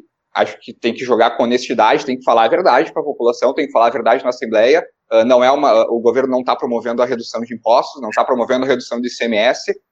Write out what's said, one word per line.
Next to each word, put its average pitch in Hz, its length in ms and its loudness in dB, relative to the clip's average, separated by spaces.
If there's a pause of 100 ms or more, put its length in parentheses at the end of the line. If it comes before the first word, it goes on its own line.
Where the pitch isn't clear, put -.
(340)
acho 104 260 -2
que - 140 -20
tem - 180 -4
que - 100 -12
jogar 120 280 2
com - 140 -2
honestidade, 123 600 0
tem 127 140 -6
que - 60 -20
falar 117 200 4
a 113 40 2
verdade - 440 2
pra 160 100 -4
população, 123 520 -2
tem 151 100 -2
que 135 80 -8
falar 113 140 4
a 117 40 2
verdade 117 320 0
na 131 60 -4
Assembleia. 120 560 2 (260)
Ah, 113 140 4
não 123 180 4
é 127 80 6
uma, 135 400 4
o 117 80 0
governo 123 320 0
não 127 140 -2
tá 123 100 0
promovendo 120 480 -4
a 123 40 2
redução 117 340 -8
de 117 140 -12
impostos, 120 480 0
não 110 80 -8
tá 120 120 0
promovendo 127 440 -2
a - 20 0
redução 123 320 -4
do 123 60 -6
I 117 40 -8
C - 140 -8
M 117 140 -2
S. 127 340 -2 (200)